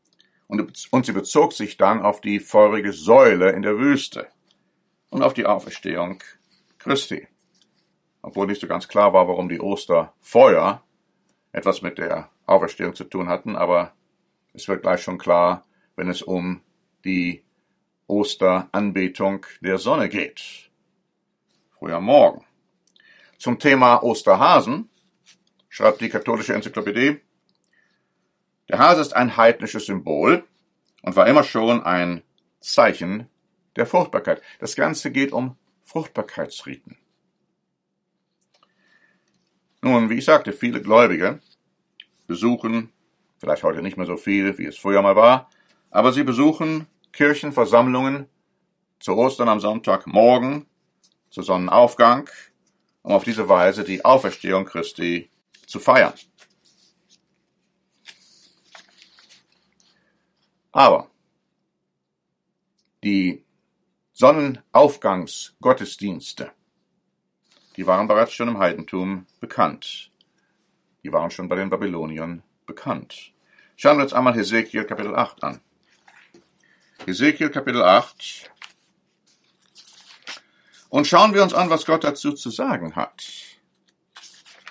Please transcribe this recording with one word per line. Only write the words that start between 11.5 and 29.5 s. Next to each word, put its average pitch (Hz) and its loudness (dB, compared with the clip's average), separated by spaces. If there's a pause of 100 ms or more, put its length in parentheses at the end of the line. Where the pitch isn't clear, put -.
etwas - -4
mit 90 -10
der 82 -8 (160)
Auferstehung 90 -2
zu - -16
tun 92 -8
hatten, 92 -6
aber 87 -2 (600)
es - -20
wird 95 -4
gleich 90 -2
schon 92 -10
klar, 87 0 (300)
wenn 90 -8
es 90 -10
um 90 -8 (440)
die 90 -6 (640)
Osteranbetung 95 -2 (160)
der 95 -2
Sonne 110 -2
geht. - -12 (1080)
Früh 82 -10
am 85 -6
Morgen. 123 4 (920)
Zum 120 -6
Thema 127 4
Osterhasen 120 2 (800)
schreibt 110 0
die 113 -6
katholische 110 -4
Enzyklopädie, 113 -4 (1500)
der 98 -4
Hase 160 4
ist 139 -6
ein 120 -2
heidnisches 117 2